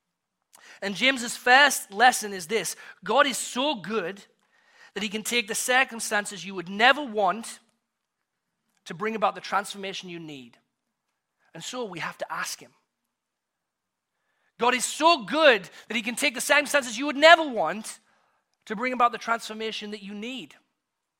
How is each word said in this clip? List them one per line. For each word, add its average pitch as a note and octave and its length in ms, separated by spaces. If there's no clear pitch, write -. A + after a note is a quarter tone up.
And G3 140
James's A#3+ 400
first C4+ 560
lesson G#3+ 400
is F#3 160
this: F#3+ 300
God A#3+ 240
is B3 100
so C#4 380
good G3 480
that G3 100
he A3 60
can G#3 120
take A3+ 280
the G#3+ 60
circumstances A3 920
you G3 100
would F3 140
never B3 340
want G#3+ 560
to - 80
bring G#3+ 240
about F#3+ 180
the F3+ 60
transformation G3 680
you E3+ 120
need. C#3 380
And E3 80
so B3 220
we F3+ 160
have D#3+ 200
to - 120
ask - 300
him. B2+ 100
God B3 160
is B3 120
so D4+ 400
good A#3 440
that A3 60
he A#3+ 60
can A3 140
take C4+ 200
the B3 60
circumstances C#4+ 560
you C4+ 80
would D4 120
never D#4+ 280
want G#3 540
to G#3+ 100
bring B3+ 160
about A#3+ 180
the A3+ 60
transformation A3 760
that G#3 100
you G3 120
need. G#3+ 420